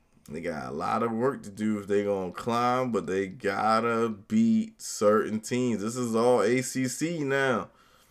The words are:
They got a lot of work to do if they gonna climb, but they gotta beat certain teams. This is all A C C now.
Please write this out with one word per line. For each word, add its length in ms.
They 120
got 300
a 40
lot 280
of 100
work 320
to 60
do 280
if 80
they 180
gonna 280
climb, 600
but 140
they 220
gotta 800
beat 720
certain 600
teams. 420
This 140
is 200
all 260
A 200
C 260
C 320
now. 480